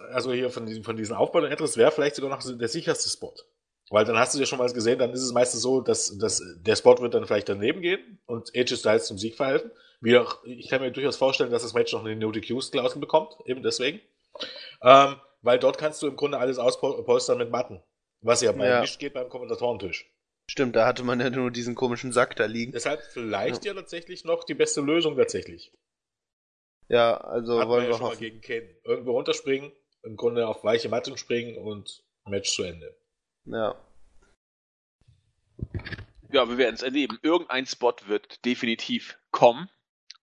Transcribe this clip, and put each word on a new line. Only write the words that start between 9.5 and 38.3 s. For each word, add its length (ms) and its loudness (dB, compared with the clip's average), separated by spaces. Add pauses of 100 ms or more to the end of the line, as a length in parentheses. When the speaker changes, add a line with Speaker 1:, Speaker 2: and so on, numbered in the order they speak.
Speaker 1:
Wie 180 6
auch, 280 2
ich 240 -16
kann 100 2
mir 140 -4
durchaus 240 -2
vorstellen, 340 2
dass 120 0
das 100 -8
Match 180 2
noch 140 -4
eine 100 -4
No-D-Q-Klausel 840 -4
bekommt, 340 0 (100)
eben 160 -6
deswegen. 380 -2 (840)
Ähm, 360 10 (240)
weil 180 4
dort 180 4
kannst 240 -4
du 60 -2
im 80 -4
Grunde 220 -2
alles 200 0
auspolstern 800 2
mit 140 -2
Matten, 320 -4 (380)
was 180 4
ja 140 4
bei 160 0
Speaker 2:
Ja. 100 6
Speaker 1:
nicht 180 -2
geht 160 -10
beim 140 -6
Kommentatorentisch. 840 -6 (400)
Speaker 2:
Stimmt, 280 0
da 100 6
hatte 160 -2
man 160 -2
ja 100 0
nur 220 -2
diesen 240 -6
komischen 380 -4
Sack 240 2
da 80 2
liegen. 260 -4
Speaker 1:
Deshalb 320 -6
vielleicht 640 -6
Speaker 2:
Ja. 80 -8
Speaker 1:
ja 80 -12
tatsächlich 420 -14
noch 220 -2
die 100 -8
beste 240 0
Lösung 380 2
tatsächlich. 560 -2 (1160)
Speaker 2:
Ja, 300 4
also 360 -2
Speaker 1:
Hatten 120 0
wir 0 -
Speaker 2:
wollen 160 2
Speaker 1:
ja 60 -4
Speaker 2:
wir 20 2
Speaker 1:
schon 80 -2
mal 80 -4
Speaker 2:
hoffen. 100 -8
Speaker 1:
gegen 220 -14
Kane. 420 -10
Irgendwo 300 -4
runterspringen, 580 -2 (320)
im 140 -14
Grunde 280 0
auf 200 -6
weiche 240 2
Matten 280 -4
springen 400 -4
und 460 -12 (220)
Match 280 -4
zu 100 -4
Ende. 340 -12 (480)
Speaker 2:
Ja. 360 -4 (2500)
Speaker 3:
Ja, 160 4
wir 80 -4
werden's 240 0
erleben. 400 -2
Irgendein 440 0
Spot 300 -2 (120)
wird 360 -6